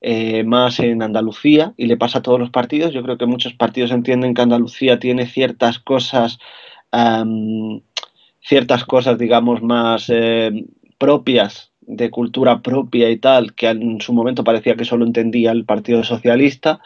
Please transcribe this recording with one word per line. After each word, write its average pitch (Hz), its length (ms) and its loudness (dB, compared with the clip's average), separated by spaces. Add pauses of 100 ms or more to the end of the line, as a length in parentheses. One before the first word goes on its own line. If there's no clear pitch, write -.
eh, 113 420 -2
más 120 380 2
en 117 200 0
Andalucía 110 760 0
y 120 100 -2
le 117 80 2
pasa 123 240 0
a - 20 -8
todos 123 200 2
los 123 80 -4
partidos. 147 420 -2
Yo 131 120 -8
creo 123 140 -6
que 123 80 -4
muchos 120 280 -2
partidos 120 380 -2
entienden 127 420 0
que 120 80 0
Andalucía 120 580 2
tiene 123 280 -2
ciertas 123 520 -2
cosas, 123 600 -2 (520)
em, 110 880 -2 (600)
ciertas 127 420 2
cosas, 127 340 2
digamos, 117 460 2
más, 117 460 0
eh, 113 560 0 (320)
propias, 135 760 0 (140)
de 113 240 -4
cultura 120 520 0
propia 123 480 0
y 117 80 0
tal, 127 380 2
que 117 140 -2
en 113 320 -4
su - 120 -6
momento 120 300 0
parecía 113 320 2
que 117 100 -6
solo 117 200 0
entendía 117 460 0
el 113 140 -2
Partido 110 380 0
Socialista, 135 840 0